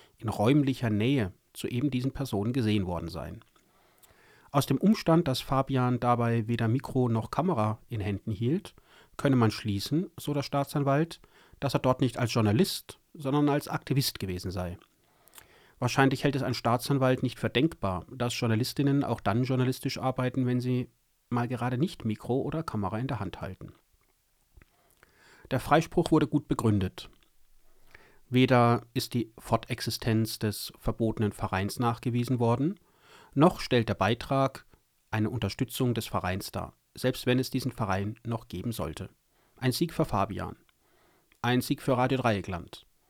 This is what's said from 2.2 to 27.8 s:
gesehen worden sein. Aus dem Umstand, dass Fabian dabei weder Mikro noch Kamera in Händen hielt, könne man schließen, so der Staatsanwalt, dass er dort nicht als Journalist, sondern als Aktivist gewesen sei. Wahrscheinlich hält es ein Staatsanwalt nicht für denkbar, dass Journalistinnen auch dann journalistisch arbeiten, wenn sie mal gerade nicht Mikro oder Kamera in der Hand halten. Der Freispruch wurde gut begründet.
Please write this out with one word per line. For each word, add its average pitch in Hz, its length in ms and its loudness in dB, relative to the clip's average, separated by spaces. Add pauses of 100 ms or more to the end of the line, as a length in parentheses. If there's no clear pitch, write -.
gesehen 107 360 2
worden 87 220 -4
sein. 80 340 -10 (1040)
Aus 139 160 2
dem 139 120 2
Umstand, 170 500 4
dass 123 140 -2
Fabian 127 580 0
dabei 120 480 2
weder 117 200 0
Mikro 127 420 0
noch 113 200 0
Kamera 113 500 0 (100)
in 113 100 -6
Händen 101 320 -4
hielt, 120 420 -2 (440)
könne 135 180 2
man 113 160 4
schließen, 113 640 -4
so - 160 -6
der 139 100 -2
Staatsanwalt, 143 760 0 (400)
dass 139 140 -2
er 147 60 0
dort - 220 2
nicht 131 180 0
als 120 120 0
Journalist, 117 680 2 (160)
sondern 147 340 2
als 143 180 0
Aktivist - 520 -2
gewesen 92 320 -6
sei. 90 260 -6 (1040)
Wahrscheinlich 135 440 2
hält 135 120 2
es 131 80 -2
ein 127 100 -2
Staatsanwalt 127 720 2
nicht 127 160 -4
für 113 100 -2
denkbar, 107 640 0
dass 123 280 -4
Journalistinnen 131 640 2
auch - 160 -2
dann 110 240 2
journalistisch 127 540 0
arbeiten, 127 480 -2
wenn 123 160 0
sie 123 260 0 (420)
mal 120 180 0
gerade 123 320 -2
nicht 175 260 -2
Mikro 117 360 -2
oder 151 200 -4
Kamera 107 380 -4
in 131 80 -4
der 127 120 -4
Hand 95 220 -8
halten. - 320 -12 (1800)
Der 131 100 -2
Freispruch - 520 2
wurde 151 160 6
gut - 200 -2
begründet. 104 640 0 (1200)